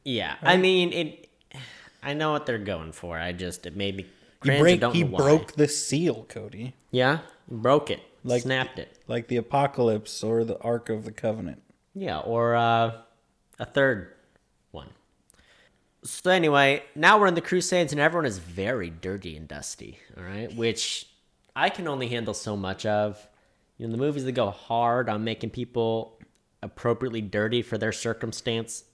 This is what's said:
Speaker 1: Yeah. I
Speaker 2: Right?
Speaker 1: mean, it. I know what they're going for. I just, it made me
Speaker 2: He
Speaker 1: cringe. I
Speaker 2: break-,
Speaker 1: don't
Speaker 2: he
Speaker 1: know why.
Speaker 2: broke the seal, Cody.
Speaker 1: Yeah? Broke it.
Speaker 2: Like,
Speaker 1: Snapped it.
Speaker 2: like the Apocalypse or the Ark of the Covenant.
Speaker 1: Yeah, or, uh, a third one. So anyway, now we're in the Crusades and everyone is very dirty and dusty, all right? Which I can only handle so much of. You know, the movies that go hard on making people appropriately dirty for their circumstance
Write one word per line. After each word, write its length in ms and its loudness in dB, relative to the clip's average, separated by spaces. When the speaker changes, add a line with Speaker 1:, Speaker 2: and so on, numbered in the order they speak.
Speaker 1:
Yeah. 360 -4
I 120 4
Speaker 2:
Right? 80 8
Speaker 1:
mean, 340 4
it. 340 -6
I 120 -6
know 180 0
what 140 -2
they're 100 -2
going 360 -6
for. 260 -10
I 140 -4
just, 340 -8
it 100 -12
made 180 -2
me 100 -10
Speaker 2:
He 40 -20
Speaker 1:
cringe. 180 2
I 40 6
Speaker 2:
break-, 180 6
Speaker 1:
don't 140 2
Speaker 2:
he 80 4
Speaker 1:
know 80 2
why. 80 -2
Speaker 2:
broke 340 4
the 160 4
seal, 640 -2
Cody. 440 -12
Speaker 1:
Yeah? 280 2
Broke 440 2
it. 100 -4
Speaker 2:
Like, 180 0
Speaker 1:
Snapped 360 -2
it. 180 -16
Speaker 2:
like 220 -4
the 80 0
Apocalypse 840 0
or 220 2
the 160 -4
Ark 280 -2
of 160 -4
the 80 -10
Covenant. 500 -6
Speaker 1:
Yeah, 260 -6
or, 340 0
uh, 380 4
a 80 -8
third 480 0
one. 180 -16
So 260 -2
anyway, 540 4
now 260 8
we're 60 6
in 80 4
the 80 0
Crusades 500 0
and 80 -2
everyone 240 2
is 140 -2
very 500 -4
dirty 480 -8
and 100 -14
dusty, 520 -14
all 60 -16
right? 320 -10
Which 520 -2
I 140 2
can 180 -4
only 220 -2
handle 260 -4
so 220 -6
much 300 -4
of. 420 0
You 100 -10
know, 60 -6
the 60 -4
movies 260 -2
that 80 -4
go 180 0
hard 600 0
on 140 -2
making 260 -4
people 640 -2
appropriately 600 -2
dirty 420 0
for 160 -6
their 140 -2
circumstance 880 -6